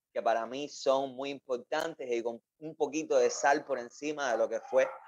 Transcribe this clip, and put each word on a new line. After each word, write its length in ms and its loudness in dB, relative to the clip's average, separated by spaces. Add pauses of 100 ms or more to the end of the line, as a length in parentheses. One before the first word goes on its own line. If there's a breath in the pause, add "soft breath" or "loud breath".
(140)
que 80 -4
para 240 2
mí 220 -8
son 480 0
muy 140 -6
importantes, 800 -4
y 120 0
con 180 -4 (200)
un 160 -10
poquito 420 0
de 100 6
sal 360 2
por 140 -2
encima 520 -4
de 80 2
lo 100 2
que 120 -4
fue 280 2 (200 loud breath)